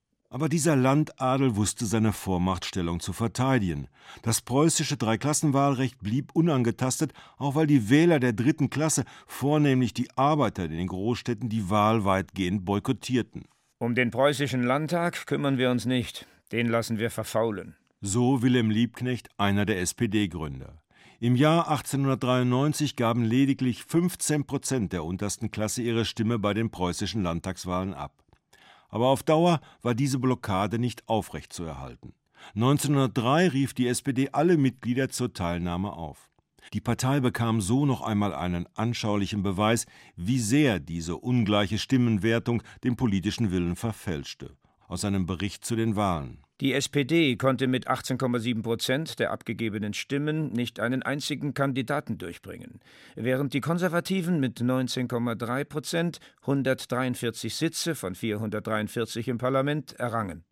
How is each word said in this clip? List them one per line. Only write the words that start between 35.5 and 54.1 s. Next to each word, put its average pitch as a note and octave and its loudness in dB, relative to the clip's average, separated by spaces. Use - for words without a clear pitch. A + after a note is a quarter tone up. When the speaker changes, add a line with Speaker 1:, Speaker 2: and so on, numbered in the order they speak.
Speaker 1:
auf. D#2 -14
Die G#2 -4
Partei C3 0
bekam A#2 0
so B2+ 2
noch B2+ 0
einmal G#2 0
einen F2 -4
anschaulichen G#2+ -2
Beweis, G#2 2
wie A2+ -2
sehr A#2 2
diese E2 -6
ungleiche G#2 2
Stimmenwertung A#2 2
den B2 2
politischen G2+ 0
Willen F2 0
verfälschte. D2 -8
Aus F2+ -8
einem G2 0
Bericht F#2 -6
zu A#2 -2
den A2+ 0
Wahlen. E2+ -2
Speaker 2:
Die C3+ 0
S C3+ -2
P D3 0
D D3 2
konnte C3 0
mit B2+ 0
achtzehn B2+ -2
Komma B2 0
sieben A2+ -2
Prozent B2+ -2
der - 0
abgegebenen G#2+ -4
Stimmen D3+ -2
nicht A#2 -4
einen B2+ -2
einzigen C#3+ -4
Kandidaten C#3 -2
durchbringen, - -14
während B2+ -2
die C3 2
Konservativen E3+ 0